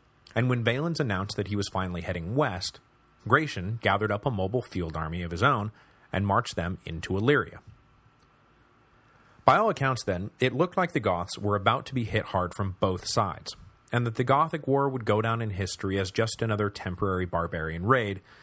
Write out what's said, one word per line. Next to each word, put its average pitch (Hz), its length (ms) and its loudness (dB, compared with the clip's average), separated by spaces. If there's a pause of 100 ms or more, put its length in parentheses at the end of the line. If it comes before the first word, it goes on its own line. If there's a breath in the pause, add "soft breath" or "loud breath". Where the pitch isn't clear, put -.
(320)
and 123 160 0
when 120 140 0
Valens 147 380 0
announced 98 360 -2
that 95 120 -2
he 101 80 -2
was 101 160 -2
finally 90 300 -4
heading 87 340 -6
west, 107 420 -2 (480)
Gratian 117 560 0
gathered 101 300 2
up 101 120 -2
a 143 60 0
mobile 104 320 -2
field 82 340 -6
army 80 260 -4
of 85 100 -6
his 85 100 -4
own 113 300 2 (400 soft breath)
and 98 120 2
marched 101 300 2
them 90 320 -4
into 82 300 -4
Illyria. 110 420 2 (1900 soft breath)
By 135 120 8
all 214 140 4
accounts, 135 340 0
then, 95 340 -2
it 127 160 2
looked 175 220 0
like 175 160 0
the 143 80 0
Goths 90 360 0
were 101 200 0
about 113 300 2
to - 80 -8
be 120 100 -2
hit 104 220 -2
hard 90 280 -2
from 98 240 -4
both 92 300 0
sides, - 480 -2 (340)
and 120 160 2
that 113 80 -2
the 127 80 0
Gothic 143 460 2
War 139 200 4
would 127 160 -4
go 104 160 4
down 113 220 0
in 107 80 -2
history 95 480 -2
as 95 140 -2
just - 280 0
another 107 300 0
temporary 92 560 -2
barbarian 85 600 -4
raid, 110 340 2 (220 loud breath)